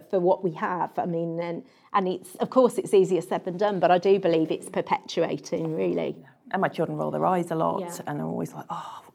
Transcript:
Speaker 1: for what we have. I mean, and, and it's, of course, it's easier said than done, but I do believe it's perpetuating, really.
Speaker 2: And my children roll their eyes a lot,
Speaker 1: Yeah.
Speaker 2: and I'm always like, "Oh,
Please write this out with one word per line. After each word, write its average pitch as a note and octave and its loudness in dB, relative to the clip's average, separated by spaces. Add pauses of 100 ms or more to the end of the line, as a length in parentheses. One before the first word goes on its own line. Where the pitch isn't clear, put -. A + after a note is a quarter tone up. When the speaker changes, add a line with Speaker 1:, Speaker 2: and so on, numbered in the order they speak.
Speaker 1:
for G3 2
what F3+ 2
we F3 0
have. E3+ -4
I - -2
mean, E3+ -4
and, E3+ -6 (300)
and G3 2
it's, - -6
of - -4
course, B3+ 4
it's - -4
easier F3+ 6
said - -4
than F3 -6
done, G3+ 0
but E3+ 6
I F3+ 8
do G3 6
believe E3 2
it's - -6
perpetuating, D#3+ -2
really. E3 -2 (360)
Speaker 2:
And F#3+ 0
my E3 2
children D#3 -4
roll D3+ -4
their D#3 -2
eyes F3 0
a E3 -2
lot, E3+ 0
Speaker 1:
Yeah. F3 -10 (100)
Speaker 2:
and D3 -6
I'm D#3+ -4
always - -6
like, - -14
"Oh, - -12 (140)